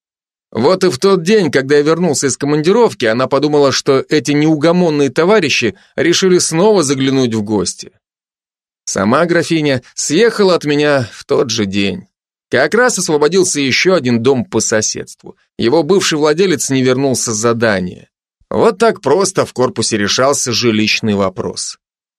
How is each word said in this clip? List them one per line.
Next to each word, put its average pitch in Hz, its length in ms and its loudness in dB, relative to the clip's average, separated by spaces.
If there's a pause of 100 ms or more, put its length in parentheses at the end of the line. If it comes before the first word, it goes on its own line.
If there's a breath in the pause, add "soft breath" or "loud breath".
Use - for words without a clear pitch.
(520)
Вот 180 320 0
и 185 60 2
в - 80 -4
тот 196 240 0
день, 180 300 2
когда 135 240 0
я 147 80 4
вернулся 160 420 0
из 127 100 -2
командировки, 156 680 0
она 120 220 0
подумала, 143 440 2
что 131 380 0
эти 147 220 0
неугомонные 151 800 2
товарищи 160 640 0 (200 soft breath)
решили 170 440 2
снова 190 420 2
заглянуть 131 540 0
в 107 80 -2
гости. 101 480 -4 (960)
Сама 117 420 0
графиня 151 560 0 (100)
съехала 196 600 0
от 147 100 -2
меня 147 480 0
в - 120 -20
тот 135 260 0
же 110 160 -2
день. 98 400 -4 (440)
Как 143 220 0
раз 240 260 2
освободился 156 600 0
еще 139 320 0
один 123 280 0
дом 127 220 2
по 113 160 -4
соседству. - 760 -6 (200)
Его 143 260 2
бывший 180 340 0
владелец 156 520 0
не 131 140 0
вернулся 127 480 0
с 107 60 -4
задания. 110 720 -2 (400)
Вот 185 280 0
так 226 220 0
просто 147 460 0
в - 80 -12
корпусе 117 440 -2
решался 123 540 0
жилищный 110 600 0
вопрос. - 640 -6 (420)